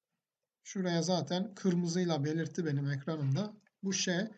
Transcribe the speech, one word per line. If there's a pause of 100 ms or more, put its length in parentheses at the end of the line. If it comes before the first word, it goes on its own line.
(640)
şuraya
zaten
kırmızıyla
belirtti
benim
ekranımda. (260)
Bu
ş